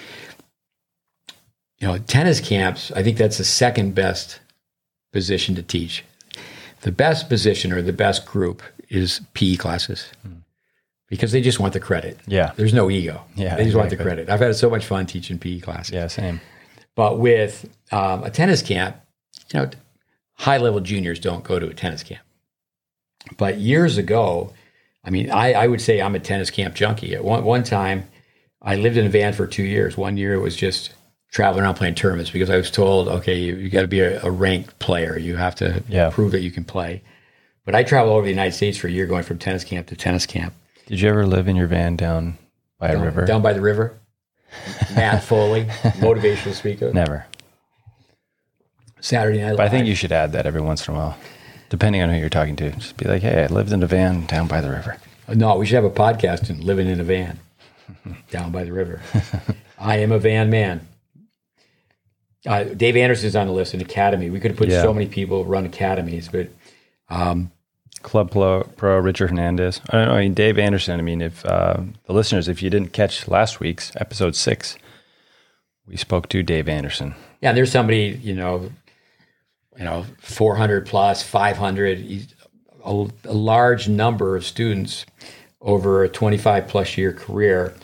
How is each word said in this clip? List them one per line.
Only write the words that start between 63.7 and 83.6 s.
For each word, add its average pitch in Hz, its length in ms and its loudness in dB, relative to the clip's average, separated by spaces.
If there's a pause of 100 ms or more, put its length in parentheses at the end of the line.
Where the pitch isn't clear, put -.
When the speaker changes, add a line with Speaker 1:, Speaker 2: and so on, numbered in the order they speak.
Speaker 1:
an 92 60 -4
academy. 98 500 0
We 95 100 -6
could 113 100 0
have - 80 -8
put 107 100 4
Speaker 2:
Yeah. 90 140 4
Speaker 1:
so - 100 6
many 104 140 0
people 95 380 -4
run 95 200 -2
academies, 87 640 -4
but, 90 200 -4 (600)
um, 87 440 -2 (500)
Speaker 2:
Club 95 300 0
Pro, 95 320 2
Pro, 98 340 2
Richard 92 320 2
Hernandez. 87 500 0 (100)
I 113 80 2
don't 110 100 4
know, 123 60 4
I 107 80 4
mean, 98 120 2
Dave 107 240 4
Anderson, 98 400 0
I 82 60 -2
mean, 85 180 -2
if, 82 240 -6
uh, 50 300 2 (300)
the - 60 -6
listeners, 98 360 2
if 87 120 -4
you 92 80 -2
didn't 95 240 0
catch - 360 -2
last 101 320 2
week's - 340 -6
episode - 400 -4
six, - 420 -4 (1120)
we 92 100 -16
spoke - 340 -2
to 95 120 0
Dave 80 260 -2
Anderson. 71 460 -6 (260)
Speaker 1:
Yeah, 127 120 2
there's 127 180 4
somebody, 110 500 2
you 101 140 -6
know, 90 360 -4 (1080)
you 90 60 -12
know, 85 200 -6 (160)
four 107 360 2
hundred 104 300 2
plus, 101 360 2
five 101 340 0
hundred, 98 420 0
he's 98 360 -12 (500)
a, 101 220 -2 (180)
a 110 80 -10
large 113 560 4